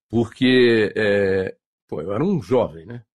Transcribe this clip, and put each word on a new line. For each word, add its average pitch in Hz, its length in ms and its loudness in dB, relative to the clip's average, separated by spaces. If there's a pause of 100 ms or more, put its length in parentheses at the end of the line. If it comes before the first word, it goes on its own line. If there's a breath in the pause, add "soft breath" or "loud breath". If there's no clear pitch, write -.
Porque, 120 840 2
é, 101 600 0 (320)
pô, 92 140 -10
eu 92 120 -8
era 117 100 -4
um 185 180 -2
jovem, 85 440 -2
né? 120 180 -18 (120)